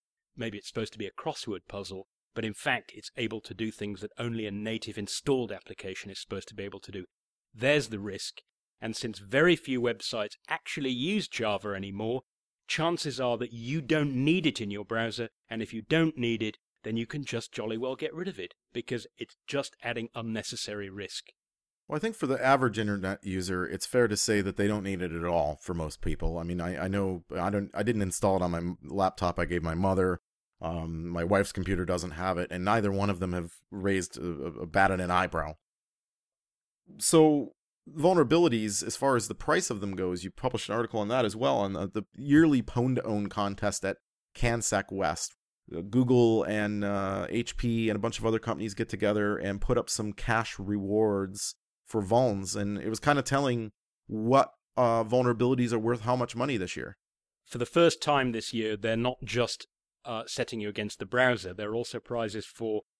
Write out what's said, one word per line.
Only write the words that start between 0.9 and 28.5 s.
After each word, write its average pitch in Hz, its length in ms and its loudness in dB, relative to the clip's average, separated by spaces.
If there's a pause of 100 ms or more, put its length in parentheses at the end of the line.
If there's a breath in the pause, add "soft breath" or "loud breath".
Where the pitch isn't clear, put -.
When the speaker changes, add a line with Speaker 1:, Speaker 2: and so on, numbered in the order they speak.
Speaker 1:
to - 60 -20
be 104 80 -6
a 92 60 -10
crossword 110 560 -6
puzzle, 98 400 -10 (260)
but 110 100 -6
in 107 100 -4
fact 127 400 -4
it's - 220 -16
able 113 240 -4
to - 120 -14
do 110 180 -4
things 104 300 -8
that 104 180 -10
only 117 280 -4
a 104 40 -6
native 107 460 -6
installed 113 560 -2
application 95 580 -12
is 95 80 -12
supposed - 300 -10
to 110 60 -20
be 101 100 -10
able 98 160 -12
to - 100 -18
do. 98 140 -8 (500)
There's 131 340 2
the 107 120 -6
risk, 98 400 -10 (400)
and 113 160 -6
since 113 220 -8
very 135 380 4
few 127 240 -2
websites 113 560 -2 (120)
actually 147 420 -4
use 160 380 -2
Java 104 460 -2
anymore, 101 480 -4 (440)
chances 156 540 -2
are 123 160 2
that 117 160 -4
you 123 300 -4
don't 147 320 2
need 156 320 4
it - 140 0
in 104 100 -4
your 101 160 -8
browser, 113 420 -2 (220)
and 113 100 -6
if 107 140 -6
you 110 80 -8
don't 160 340 2
need 117 260 0
it, 107 140 -4 (260)
then 110 140 -4
you 117 100 -2
can 143 180 -8
just 117 280 -6
jolly 110 240 -4
well 127 180 -4
get 156 200 -6
rid 170 120 -6
of 139 140 -8
it, 90 140 -10 (180)
because 120 340 -6 (120)
it's - 180 -12 (100)
just 139 360 -4
adding 117 320 -4
unnecessary 110 760 -6
risk. 98 380 -10 (640)
Speaker 2:
Well, 147 80 -4
I 151 40 -2
think 220 160 -4
for 147 120 -2
the 131 140 0
average 131 360 4
internet 101 440 -2
user, 92 440 -2
it's - 200 -4
fair 123 220 4
to 104 80 0
say 104 240 2
that 95 160 0
they 101 120 2
don't 104 160 0
need 95 180 -4
it 85 100 -4
at 82 120 -4
all 80 360 0
for - 140 -6
most 80 260 -4
people. 80 380 0
I 85 60 -6
mean, 87 160 -2
I, 85 240 -4
I 92 40 -2
know 95 360 0 (120)
I 90 140 0
don't, 101 240 0
I - 80 -2
didn't 110 200 2
install 95 340 2
it 90 60 2
on 87 100 0